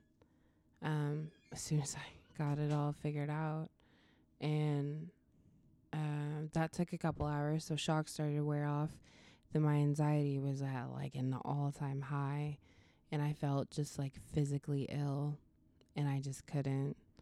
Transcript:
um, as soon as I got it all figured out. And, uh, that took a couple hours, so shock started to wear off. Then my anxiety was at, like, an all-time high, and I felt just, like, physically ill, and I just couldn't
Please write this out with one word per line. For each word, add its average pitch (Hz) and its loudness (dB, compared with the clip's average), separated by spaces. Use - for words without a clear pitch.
um, 151 -2
as - -12
soon 151 0
as - -4
I - -12
got 147 0
it 147 0
all 147 0
figured 147 -2
out. 156 -2
And, 151 0
uh, 151 -2
that 160 2
took - 0
a 170 -6
couple 156 0
hours, 147 2
so 160 -2
shock 156 2
started 147 0
to 147 2
wear 147 0
off. 147 0
Then 156 4
my 147 6
anxiety 147 4
was 139 0
at, 135 -2
like, 135 -6
an 131 0
all-time 143 -2
high, 143 -2
and 147 2
I 147 2
felt 139 0
just, - -4
like, 139 -4
physically 143 0
ill, 143 -2
and 143 0
I 139 0
just 135 -8
couldn't 139 0